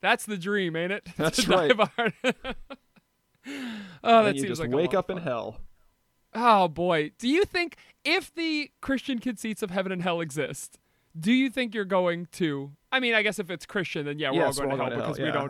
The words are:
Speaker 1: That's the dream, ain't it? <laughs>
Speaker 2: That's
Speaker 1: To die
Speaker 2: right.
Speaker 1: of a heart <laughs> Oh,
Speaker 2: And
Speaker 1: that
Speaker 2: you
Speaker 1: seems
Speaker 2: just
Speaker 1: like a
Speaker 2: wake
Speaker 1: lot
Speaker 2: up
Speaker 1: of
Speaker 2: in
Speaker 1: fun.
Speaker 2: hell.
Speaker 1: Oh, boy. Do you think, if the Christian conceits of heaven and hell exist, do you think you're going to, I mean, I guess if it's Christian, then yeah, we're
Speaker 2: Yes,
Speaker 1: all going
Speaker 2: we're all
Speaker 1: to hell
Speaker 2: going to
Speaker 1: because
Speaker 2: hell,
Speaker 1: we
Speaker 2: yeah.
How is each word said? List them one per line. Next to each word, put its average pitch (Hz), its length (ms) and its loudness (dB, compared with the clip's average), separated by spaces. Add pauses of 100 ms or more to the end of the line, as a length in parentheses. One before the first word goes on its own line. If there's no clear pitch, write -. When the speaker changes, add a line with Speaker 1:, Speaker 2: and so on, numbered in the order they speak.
Speaker 1:
That's 214 260 2
the 208 100 -4
dream, 185 400 -2
ain't 175 160 -2
it? - 200 -8
<laughs> - 40 -14
Speaker 2:
That's 165 260 2
Speaker 1:
To 180 60 2
die 190 80 6
Speaker 2:
right. 170 160 4
Speaker 1:
of 214 80 4
a 208 60 6
heart - 340 -2
<laughs> - 40 -8 (1800)
Oh, 226 140 8
Speaker 2:
And 214 100 6
Speaker 1:
that 190 60 0
Speaker 2:
you 135 80 -4
Speaker 1:
seems 127 80 -4
Speaker 2:
just 117 100 -4
Speaker 1:
like 120 100 -4
a 139 60 0
Speaker 2:
wake 170 160 0
Speaker 1:
lot 196 80 2
Speaker 2:
up 185 100 -8
Speaker 1:
of 185 60 -4
Speaker 2:
in 170 60 -8
Speaker 1:
fun. 147 100 -4
Speaker 2:
hell. 107 280 -6 (760)
Speaker 1:
Oh, 220 340 6
boy. 156 500 0
Do 233 80 -6
you 339 200 4
think, 349 300 -2 (280)
if 330 300 0
the 311 360 -4 (120)
Christian 269 360 -2
conceits 220 440 -6
of 190 80 -6
heaven 190 200 -2
and 180 120 -4
hell 170 180 0
exist, 143 580 -6 (400)
do 185 140 2
you 262 160 4
think 233 260 -4
you're 208 120 -2
going 175 460 0
to, 143 400 -2 (200)
I 262 80 2
mean, 240 140 2
I 214 80 4
guess 208 160 -2
if 190 120 -8
it's 165 140 -8
Christian, 170 400 -4
then 147 140 -6
yeah, 143 120 -2
we're 165 100 2
Speaker 2:
Yes, 139 180 2
Speaker 1:
all 139 80 -2
going 135 120 -2
Speaker 2:
we're 135 60 -2
all 123 60 -2
Speaker 1:
to 120 60 -4
hell 117 100 -4
Speaker 2:
going - 80 -4
to - 40 -8
Speaker 1:
because - 0 -
Speaker 2:
hell, 131 80 -2
Speaker 1:
we 120 60 -2
Speaker 2:
yeah. 139 180 -2